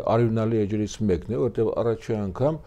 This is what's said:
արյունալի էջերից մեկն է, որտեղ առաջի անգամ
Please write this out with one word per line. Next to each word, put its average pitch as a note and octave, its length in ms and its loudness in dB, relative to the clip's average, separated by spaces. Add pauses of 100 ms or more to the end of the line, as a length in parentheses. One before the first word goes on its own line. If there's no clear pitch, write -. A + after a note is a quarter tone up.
(140)
արյունալի A2+ 480 2
էջերից G#2 340 -2 (140)
մեկն F#2+ 260 -2
է, C#3+ 60 0
որտեղ A#2 300 0 (100)
առաջի A2+ 400 -2
անգամ B2+ 460 0